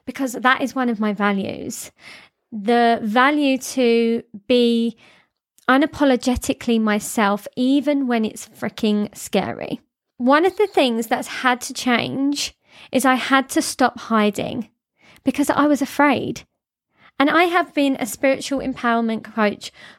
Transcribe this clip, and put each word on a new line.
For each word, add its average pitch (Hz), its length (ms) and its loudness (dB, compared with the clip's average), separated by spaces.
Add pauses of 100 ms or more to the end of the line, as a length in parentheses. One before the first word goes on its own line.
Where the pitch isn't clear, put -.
because 254 280 -6
that 254 280 2
is 254 140 -4
one 254 120 0
of 220 120 -2
my 214 120 0
values. - 800 -4 (600)
The 233 500 2
value 262 560 2
to 233 640 0 (240)
be 233 500 2 (720)
unapologetically 254 1120 2
myself, 208 760 0
even 277 500 0
when 233 180 0
it's - 220 -8
freaking 208 720 -2
scary. - 640 -4 (380)
One 277 280 4
of 370 100 0
the 415 120 2
things 233 400 0
that's - 340 -6
had 247 200 0
to 269 120 -10
change 254 840 -2 (360)
is 247 120 0
I 262 120 4
had 262 320 0
to 320 120 0
stop - 380 0
hiding 214 720 -2 (560)
because - 260 0
I 285 160 2
was 294 160 2
afraid. - 600 0 (760)
And 277 100 4
I 311 180 4
have 349 280 0
been 277 240 2
a 247 80 -6
spiritual 269 540 -2
empowerment 233 640 -2
coach - 480 -4 (260)